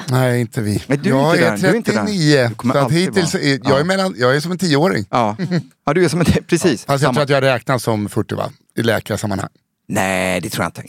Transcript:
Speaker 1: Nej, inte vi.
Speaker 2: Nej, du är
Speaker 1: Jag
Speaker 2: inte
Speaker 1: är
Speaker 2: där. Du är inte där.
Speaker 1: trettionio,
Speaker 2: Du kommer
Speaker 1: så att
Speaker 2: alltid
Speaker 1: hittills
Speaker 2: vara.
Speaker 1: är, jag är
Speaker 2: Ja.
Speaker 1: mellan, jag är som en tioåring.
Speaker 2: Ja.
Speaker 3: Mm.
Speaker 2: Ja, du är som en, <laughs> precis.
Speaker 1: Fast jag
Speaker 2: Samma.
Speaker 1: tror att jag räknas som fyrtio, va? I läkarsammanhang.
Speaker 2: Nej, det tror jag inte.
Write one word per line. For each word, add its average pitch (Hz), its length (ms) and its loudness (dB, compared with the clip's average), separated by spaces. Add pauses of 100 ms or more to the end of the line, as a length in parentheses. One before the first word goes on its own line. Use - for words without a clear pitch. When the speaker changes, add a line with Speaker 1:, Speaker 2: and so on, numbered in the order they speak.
Speaker 1:
Nej, 127 320 2
inte 117 200 -4
vi. 104 260 -2
Speaker 2:
Nej, 143 100 0
du 143 120 -2
är - 40 2
Speaker 1:
Jag 147 220 4
Speaker 2:
inte - 120 2
Speaker 1:
är - 40 2
Speaker 2:
där. 104 60 -4
Du - 100 0
är 208 80 4
inte 233 160 -2
där. 214 140 0
Speaker 1:
trettionio, 147 440 2
Speaker 2:
Du 110 60 -6
kommer 123 180 -2
Speaker 1:
så 143 60 2
att 139 60 4
Speaker 2:
alltid 151 140 0
Speaker 1:
hittills 175 340 0
Speaker 2:
vara. 175 100 -4
Speaker 1:
är, 147 40 0 (160)
jag 135 80 0
är 135 60 4
Speaker 2:
Ja. 147 60 0
Speaker 1:
mellan, 190 340 -2
jag 123 180 2
är 151 40 0
som 165 120 -6
en 175 60 -4
tioåring. 160 520 0
Speaker 2:
Ja. 110 300 0
Speaker 3:
Mm. 175 220 -2 (240)
Speaker 2:
Ja, 147 80 0
du 180 120 4
är - 40 0
som 165 100 -2
en, 165 60 2
<laughs> - 220 2
precis. 160 380 0
Speaker 1:
Fast - 20 -14
jag 139 120 0
Speaker 2:
Samma. 135 140 2
Speaker 1:
tror 147 100 0
att 135 60 -2
jag 139 120 2
räknas 131 420 0
som 107 260 -2
fyrtio, 104 260 -4
va? 101 140 -6 (280)
I 117 60 -2
läkarsammanhang. 101 640 -2 (380)
Speaker 2:
Nej, 92 540 0
det - 80 -8
tror - 140 -4
jag 85 60 -2
inte. - 200 -14